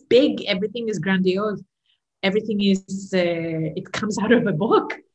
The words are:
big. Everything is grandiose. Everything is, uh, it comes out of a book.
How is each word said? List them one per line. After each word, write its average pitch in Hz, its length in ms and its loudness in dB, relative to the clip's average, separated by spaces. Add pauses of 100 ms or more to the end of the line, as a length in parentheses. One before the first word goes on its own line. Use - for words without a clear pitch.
big. 233 380 4
Everything 214 440 -4
is 196 80 -4
grandiose. 190 640 0 (600)
Everything 214 400 -2
is, 196 520 0
uh, 165 680 -2
it - 120 -14
comes 214 260 -4
out 220 140 2
of 240 140 4
a 196 60 0
book. 220 460 0 (160)